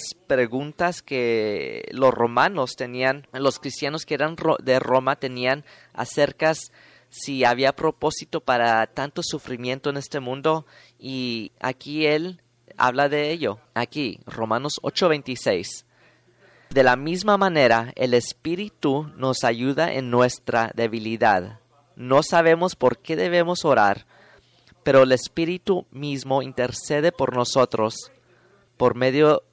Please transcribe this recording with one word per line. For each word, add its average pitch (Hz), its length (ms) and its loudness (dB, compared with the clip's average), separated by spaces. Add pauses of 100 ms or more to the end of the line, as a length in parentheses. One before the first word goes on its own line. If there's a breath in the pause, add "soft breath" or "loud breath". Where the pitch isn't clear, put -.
(260)
preguntas 143 760 -2
que 107 920 -2
los 127 220 4
romanos 127 640 0
tenían, 131 560 -2
los 135 260 0
cristianos 147 460 -6
que - 80 -8
eran 151 240 -2
ro-, 160 260 0
de 127 160 2
Roma 131 380 0
tenían 127 480 -4 (260 loud breath)
acerca 156 640 0 (560 soft breath)
si 135 340 -4
había 123 320 2
propósito 160 640 -4
para 117 480 2
tanto 147 340 -8
sufrimiento 127 680 -6
en 139 80 -4
este 139 240 -8
mundo, 139 440 -2 (320 soft breath)
y 123 640 -8
aquí 143 460 -6
él 160 360 -2 (360)
habla 127 320 0
de 147 220 -2
ello. 120 280 -4 (140)
Aquí, 120 520 -6
Romanos 113 560 -4
ocho - 280 0
veintiséis. 123 760 -4 (840 soft breath)
De 135 140 4
la 123 120 4
misma 180 420 0
manera, 131 600 2
el 123 160 0
Espíritu 151 1040 -2
nos 131 260 -2
ayuda 131 480 0
en 131 180 -4
nuestra 120 640 2
debilidad. 110 880 0 (380)
No 131 260 2
sabemos 170 520 2
por 123 220 2
qué - 180 -8
debemos 175 480 0
orar, 107 420 4 (800 soft breath)
pero 135 200 6
el 127 100 4
Espíritu 175 760 -2
mismo 135 500 -4
intercede 131 720 -2
por 123 200 -2
nosotros 120 800 0 (640 soft breath)
por 120 200 2
medio 139 580 4